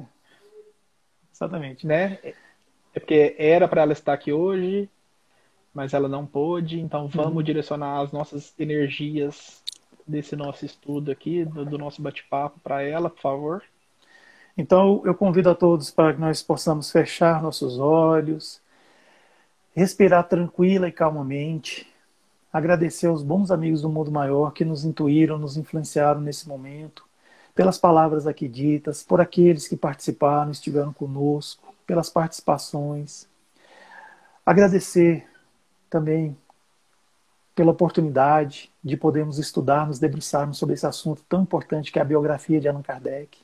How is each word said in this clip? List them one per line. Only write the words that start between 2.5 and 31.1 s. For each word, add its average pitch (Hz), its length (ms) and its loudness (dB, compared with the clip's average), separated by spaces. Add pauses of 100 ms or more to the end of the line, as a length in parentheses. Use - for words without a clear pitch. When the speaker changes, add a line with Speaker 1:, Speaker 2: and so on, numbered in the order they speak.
Speaker 2:
É - 60 -8
porque 151 400 4
era 160 300 4
pra 160 140 2
ela 151 100 2
estar 147 200 -2
aqui 143 200 -4
hoje, 190 580 -2 (800)
mas 139 220 -8
ela 139 140 2
não 139 180 -6
pôde, 165 540 -4
então 151 260 -6
vamos 160 300 -2
Speaker 1:
Uhum. 160 60 0
Speaker 2:
direcionar 147 580 -4
as 139 100 -4
nossas 147 480 -10
energias 147 1040 -4 (420)
desse 151 300 -8
nosso 143 320 -10
estudo 143 460 -8
aqui, 165 320 -4
do, 156 200 -10
do 147 140 -8
nosso 147 240 -10
bate-papo 143 560 -6
pra 139 240 -6
ela, 160 260 -4
por - 120 -12
favor. 151 420 -4 (960)
Speaker 1:
Então, 196 460 4
eu 180 100 2
convido 180 360 4
a 165 40 6
todos 170 340 2
para 160 260 4
que 139 60 -8
nós 156 220 -2
possamos 151 480 -2
fechar 165 500 2
nossos 143 380 -4
olhos, 160 840 2 (1120)
respirar 180 520 4
tranquila 180 640 2
e 165 40 -8
calmamente, 151 920 -4 (640)
agradecer 165 540 2
aos 160 160 2
bons 180 300 0
amigos 160 300 0
do 160 60 -2
Mundo 156 220 -2
Maior 143 400 0
que - 140 -2
nos 156 200 -4
intuíram, 156 540 2
nos 147 180 -8
influenciaram 147 640 0
nesse 147 280 -8
momento, 143 560 -16 (500)
pelas 185 240 2
palavras 160 480 2
aqui 147 220 -6
ditas, 147 560 -4
por 180 160 2
aqueles 175 480 2
que - 80 -6
participaram, 147 720 -2
estiveram 143 420 -4
conosco, 143 800 -6 (160)